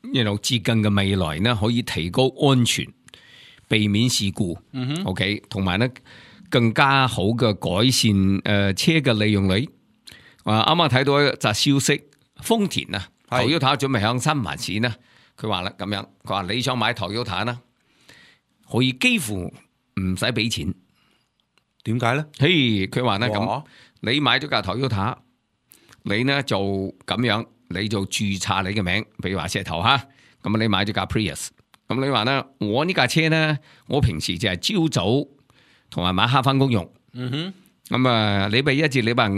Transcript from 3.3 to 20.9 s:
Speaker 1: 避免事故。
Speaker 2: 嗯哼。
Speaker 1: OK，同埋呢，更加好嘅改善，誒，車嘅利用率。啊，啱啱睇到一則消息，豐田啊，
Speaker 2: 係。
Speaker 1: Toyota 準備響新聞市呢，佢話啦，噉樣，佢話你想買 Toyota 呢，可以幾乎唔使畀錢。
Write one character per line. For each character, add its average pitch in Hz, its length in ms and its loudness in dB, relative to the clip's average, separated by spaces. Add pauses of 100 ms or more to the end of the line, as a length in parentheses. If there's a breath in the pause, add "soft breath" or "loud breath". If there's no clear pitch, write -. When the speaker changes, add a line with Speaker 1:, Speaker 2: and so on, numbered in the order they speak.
Speaker 1:
避 107 200 2
免 107 200 2
事 101 220 0
故。 87 280 -4 (140)
Speaker 2:
嗯 131 240 -6
哼。 190 80 -6
Speaker 1:
OK， 95 460 -2
同 95 120 -4
埋 95 160 0
呢， 120 80 2 (600 loud breath)
更 117 240 4
加 135 340 4
好 90 180 -2
嘅 113 300 2
改 92 360 2
善， 98 840 2
誒， - 0 -
車 160 200 2 (200)
嘅 107 120 0
利 107 80 2
用 98 220 2
率。 123 140 0 (760 loud breath)
啊， 110 200 2
啱 156 100 4
啱 160 140 2
睇 135 160 2
到 143 180 4
一 139 140 2
則 107 160 0
消 139 260 2
息， 135 240 0 (400)
豐 220 260 2
田 - 260 -2
啊， 95 140 -6 (200)
Speaker 2:
係。 127 300 2
Speaker 1:
Toyota 135 180 2
準 135 140 -2
備 123 100 2
響 117 220 0
新 156 100 0
聞 95 320 -4 (100)
市 107 60 0
呢， 117 140 0 (420 soft breath)
佢 110 120 -6
話 95 140 -2
啦， 95 140 -6
噉 95 180 -8
樣， 101 120 -6 (180)
佢 - 60 -18
話 98 200 -2
你 123 120 -2
想 127 160 -2
買 113 160 0
Toyota 101 500 -6
呢， 120 160 -6 (1080 soft breath)
可 117 120 0
以 131 100 0
幾 233 260 0
乎 110 160 -6 (680 soft breath)
唔 92 160 -2
使 98 100 -4
畀 113 240 -2
錢。 - 220 -4 (1120)